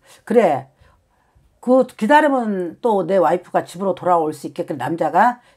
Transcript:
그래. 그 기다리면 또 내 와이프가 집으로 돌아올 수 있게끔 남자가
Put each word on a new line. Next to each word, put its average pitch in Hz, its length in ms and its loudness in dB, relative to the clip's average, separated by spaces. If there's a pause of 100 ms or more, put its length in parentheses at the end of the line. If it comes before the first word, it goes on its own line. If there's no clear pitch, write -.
(240)
그래. 170 460 2 (880)
그 254 260 2
기다리면 233 960 0
또 202 240 0
내 190 120 0
와이프가 175 480 0
집으로 185 300 -6
돌아올 165 380 0
수 143 140 -14
있게끔 165 300 -10
남자가 165 640 0 (140)